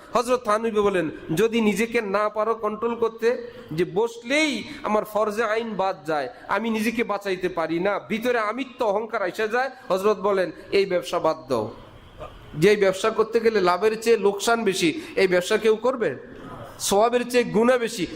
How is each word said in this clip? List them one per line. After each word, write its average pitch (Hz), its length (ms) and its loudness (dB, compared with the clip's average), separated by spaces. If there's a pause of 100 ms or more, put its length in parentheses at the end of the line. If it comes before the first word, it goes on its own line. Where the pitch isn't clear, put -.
(140)
হযরত 240 300 2
থানভী 220 280 0
বলেন, 196 380 2 (260)
যদি 220 260 2
নিজেকে 220 400 2
না 208 280 0
পারো 214 260 0
কন্ট্রোল 226 400 -4
করতে, 226 580 -2 (180)
যে 165 140 0
বসলেই 233 760 -2 (200)
আমার 208 220 0
ফরজে 214 380 -2
আইন 220 300 -2
বাদ 180 320 -4
যায়, 147 240 -2 (180)
আমি 214 220 0
নিজেকে 226 340 0
বাঁচাইতে 196 460 -4
পারি 165 300 -2
না, 190 200 0
ভিতরে 233 400 -2
আমিত্ব 240 460 -4
অহংকার 214 420 0
এসে 214 200 -2
যায়, 247 220 0 (200)
হযরত 190 300 2
বলেন, 185 320 0 (200)
এই 196 140 4
ব্যবসা 175 340 -2
বাদ 160 280 0
দাও। 113 260 -2 (800)
যেই 190 200 6
ব্যবসা 190 340 2
করতে 220 300 0
গেলে 214 220 2
লাভের 190 400 2
চেয়ে 233 160 4
লোকসান 208 460 0
বেশি, 185 380 0 (140)
এই 190 120 4
ব্যবসা 180 300 2
কেউ 220 180 4
করবে? 220 400 -2 (640)
সওয়াবের 233 500 2
চেয়ে 247 140 4
গুনাহ 226 340 4
বেশি, 208 380 -4